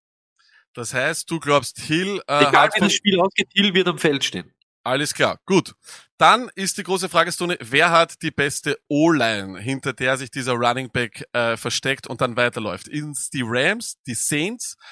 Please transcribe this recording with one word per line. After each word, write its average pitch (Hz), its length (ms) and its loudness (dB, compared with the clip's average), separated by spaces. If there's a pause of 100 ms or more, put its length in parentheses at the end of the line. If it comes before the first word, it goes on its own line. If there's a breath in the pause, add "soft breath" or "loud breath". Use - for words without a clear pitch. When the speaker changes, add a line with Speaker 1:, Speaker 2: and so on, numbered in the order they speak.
(720 soft breath)
Speaker 1:
Das 120 200 -10
heißt, 143 360 -2
du 160 100 -2
glaubst, 143 400 0
Hill, 185 480 -2
äh, 147 200 4
Speaker 2:
Egal 135 60 2 (100)
Speaker 1:
hat - 120 2
Speaker 2:
wie - 40 0
Speaker 1:
von 202 80 4
Speaker 2:
das 190 60 2
Spiel 190 260 2
ausgeht, 190 340 0
Hill 202 200 2
wird 180 140 2
am 170 100 -2
Feld 143 260 2
stehen. - 300 -8 (300)
Speaker 1:
Alles 139 300 -2
klar, 110 320 0
gut. - 300 2 (420 loud breath)
Dann 208 380 4
ist 190 220 -4
die 202 60 -8
große 180 260 -2
Frage, 170 220 2
Stoney, 175 280 -2
wer 143 320 2
hat 165 300 2
die 160 100 -4
beste 143 460 -2 (100)
O-Line, 113 720 2
hinter 131 340 -6
der 131 240 0
sich 131 140 -10
dieser 127 220 -4
Running 120 360 0
Back, 123 440 -6
äh, 117 240 0
versteckt - 500 -4
und 120 140 -6
dann 120 160 -2
weiterläuft? 113 480 -2
Sind's 151 440 -10
die 135 160 -4
Rams, 147 520 -2 (100)
die - 60 -6
Saints, 175 640 -4 (140)